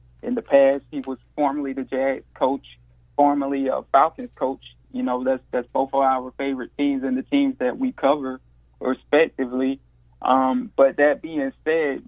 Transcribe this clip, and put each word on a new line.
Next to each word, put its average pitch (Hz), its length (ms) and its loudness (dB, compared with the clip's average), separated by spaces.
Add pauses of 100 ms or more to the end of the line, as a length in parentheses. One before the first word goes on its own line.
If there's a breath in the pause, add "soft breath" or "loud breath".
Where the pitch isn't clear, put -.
(220)
in 123 120 -4
the - 80 -4
past. 139 480 4
He 143 100 -8
was 131 180 -8 (160)
formerly 139 380 -2
the 131 120 -6
Jags 131 400 -4 (100)
coach, 139 320 -2 (500)
formerly 139 520 2
a 131 220 -2
Falcons 139 460 2
coach. 135 260 -4 (300)
You 127 100 -6
know, 127 220 -2
that's, 131 260 0
that's 123 180 -4
both 135 260 -2
of 139 60 2
our 131 360 0
favorite 135 400 -6
teams 143 260 0
and 131 140 -2
the 131 60 -4
teams 139 360 0
that 123 200 -2
we 127 140 -2
cover, 135 480 -2 (380)
respectively. 131 1000 0 (400)
Um, 131 560 0
but 139 220 4
that 147 240 2
being 151 280 -4 (140)
said, 156 420 -2